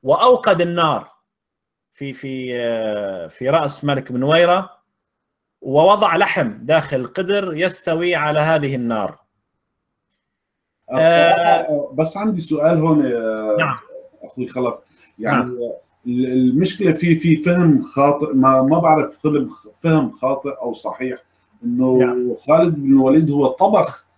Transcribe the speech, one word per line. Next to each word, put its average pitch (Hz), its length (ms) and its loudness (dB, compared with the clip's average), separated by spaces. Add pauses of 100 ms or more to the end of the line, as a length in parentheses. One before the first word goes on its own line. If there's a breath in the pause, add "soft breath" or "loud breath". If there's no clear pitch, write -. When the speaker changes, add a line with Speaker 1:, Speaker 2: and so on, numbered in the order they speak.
Speaker 1:
وأوقد 190 580 2
النار 170 500 -2 (800)
في، 139 200 -12
في، 131 460 -10
آه، 104 680 -6
في 127 220 -6
رأس 147 340 -2
مالك 139 280 -4
بن 123 80 -4
نويرة، 170 580 2 (840)
ووضع 170 540 2
لحم 160 500 -2
داخل 151 320 0
القدر 185 560 -4
يستوي 175 600 -2
على 151 240 0
هذه 147 360 0
النار. 117 440 -4 (1700)
Speaker 2:
الصراحة، 165 760 4
Speaker 1:
آه، 143 240 -4
Speaker 2:
بس 160 240 -4
عندي 202 240 -2
سؤال 156 360 0
هون، 151 280 2
آه، 110 540 -2
Speaker 1:
نعم. 143 160 -2 (480)
Speaker 2:
أخوي 123 240 -10
خلف، 123 280 -4 (440 soft breath)
يعني 117 180 -2
Speaker 1:
نعم. 123 340 -6 (360)
Speaker 2:
ال-، 123 180 -2
المشكلة 131 680 0
في، 170 240 2
في 160 200 2
فهم 170 460 2
خاطئ، 143 520 0
ما، 131 280 4
ما 147 180 2
بعرف 156 440 0
فهم، 147 320 -2 (240)
فهم 156 320 0
خاطئ 135 380 -4 (120)
أو 120 120 -6
صحيح، 127 460 -8 (440)
إنه 127 340 0
Speaker 1:
نعم. 123 380 0 (120)
Speaker 2:
خالد 165 280 4
بن 139 180 2
الوليد 139 380 4
هو 143 160 2
طبخ - 580 0 (120)